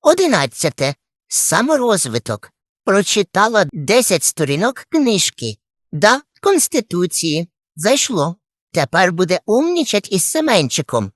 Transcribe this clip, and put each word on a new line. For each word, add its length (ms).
Одинадцяте. 920
Саморозвиток. 1200
Прочитала 880
десять 500
сторінок 680
книжки. 680
Да, 300
Конституції. 1040
Зайшло. 600
Тепер 420
буде 320
умнічать 680
із 120
Семенчиком. 920